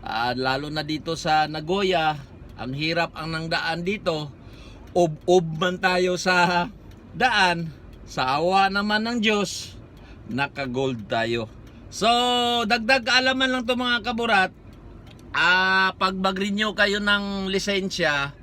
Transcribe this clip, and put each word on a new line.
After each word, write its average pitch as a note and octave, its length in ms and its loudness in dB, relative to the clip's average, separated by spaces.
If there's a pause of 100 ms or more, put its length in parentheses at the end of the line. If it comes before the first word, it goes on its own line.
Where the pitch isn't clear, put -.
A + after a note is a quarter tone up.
ah, A#2+ 320 -2
lalo C3 320 -2
na D3+ 160 -6
dito D#3 320 -6
sa D#3 320 2
Nagoya, D#3+ 720 0 (320)
ang A#2+ 200 -10
hirap D#3+ 440 -2
ang D#3+ 160 -6
nangdaan E3 480 -4
dito. F3 480 -4 (640)
Ub-ub E3+ 640 4
man F3+ 240 -2
tayo F3+ 400 2
sa F3 480 4 (480)
daan, F3+ 560 4 (320)
sa C3 320 0
awa F#3+ 320 4
naman G#3 400 0
ng A#3+ 160 -2
Diyos, G#3 480 0 (560)
naka-gold C3 800 -4
tayo. A#2 400 -2 (440)
So, G3+ 160 0 (560)
dagdag A#3 400 2
kaalaman C4 480 2
lang B3+ 160 -2
to, B3 80 0
mga A#3+ 240 0
kaburat. A3+ 500 2 (840)
Ah, F#3 680 4
pag F#3+ 160 0
mag-renew G3+ 560 0
kayo G3+ 240 2
ng G3+ 560 0
lisensya F3+ 880 0